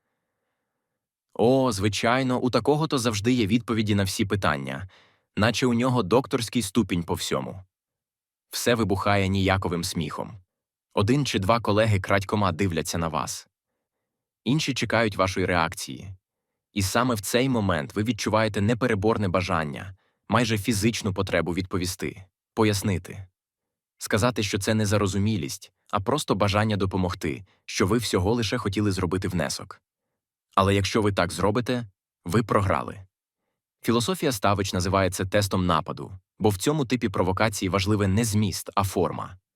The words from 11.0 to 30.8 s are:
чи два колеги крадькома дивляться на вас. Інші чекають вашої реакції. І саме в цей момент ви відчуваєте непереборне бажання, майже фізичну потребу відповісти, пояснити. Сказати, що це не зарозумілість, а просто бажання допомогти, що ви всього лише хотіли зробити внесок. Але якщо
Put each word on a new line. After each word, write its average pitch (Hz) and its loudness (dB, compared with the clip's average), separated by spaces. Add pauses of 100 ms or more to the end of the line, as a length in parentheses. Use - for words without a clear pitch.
чи 117 -2
два 113 2
колеги 104 2
крадькома 101 -2
дивляться 82 -2
на 85 -2
вас. - -6 (960)
Інші 143 0
чекають 110 0
вашої 92 0
реакції. 87 -2 (580)
І 101 -2
саме 117 2
в 101 -4
цей 123 0
момент 95 0
ви 104 0
відчуваєте 107 0
непереборне 110 0
бажання, 87 -2 (340)
майже 113 2
фізичну 110 0
потребу 90 -2
відповісти, 90 -6 (280)
пояснити. 101 -2 (680)
Сказати, 117 0
що 101 -2
це 110 0
не 110 2
зарозумілість, 101 -2 (200)
а 104 0
просто 127 0
бажання 104 2
допомогти, 90 -2 (200)
що - 0
ви 107 2
всього 104 0
лише 120 -2
хотіли 104 0
зробити 92 -2
внесок. 73 -6 (760)
Але 98 4
якщо 98 2